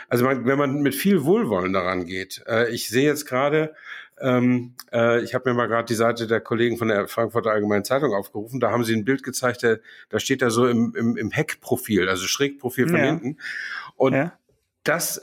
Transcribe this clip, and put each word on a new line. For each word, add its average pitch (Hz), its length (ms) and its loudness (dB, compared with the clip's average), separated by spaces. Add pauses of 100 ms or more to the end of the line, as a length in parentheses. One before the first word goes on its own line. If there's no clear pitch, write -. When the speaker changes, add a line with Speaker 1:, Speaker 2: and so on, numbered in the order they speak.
Speaker 1:
also 123 160 2
man, 131 200 0
wenn 135 140 2
man 143 240 0
mit 135 120 2
viel 185 300 2
Wohlwollen 123 480 2
daran 92 320 -2
geht. 92 420 -10
Äh, 117 240 0
ich 117 180 -6
sehe 123 180 2
jetzt 147 180 0
gerade, 147 500 0 (460)
ähm, 123 540 2 (180)
äh, 117 320 2
ich 117 100 -6
habe 131 160 -2
mir 120 60 0
mal 120 100 0
gerade 117 200 0
die 117 80 -2
Seite 117 320 0
der 110 140 0
Kollegen 117 360 0
von 117 120 -2
der 104 200 0
Frankfurter 113 420 -2
Allgemeinen 104 340 2
Zeitung 135 280 0
aufgerufen, 107 480 -6
da 117 100 2
haben 117 140 2
sie 113 100 0
ein 110 100 0
Bild 135 200 0
gezeigt, 123 380 -4
der, 113 180 2 (300)
da 107 100 -2
steht 135 220 0
da 120 80 4
so 123 180 4
im, 117 260 2
im, 117 220 0
im 107 140 -4
Heckprofil, 107 800 0
also 95 180 -2
Schrägprofil 135 600 -2
von 165 140 2
Speaker 2:
Ja. 139 60 4
Speaker 1:
hinten. 131 320 -2 (580)
Und 135 160 4
Speaker 2:
Ja. 143 260 -2 (460)
Speaker 1:
das 160 380 -2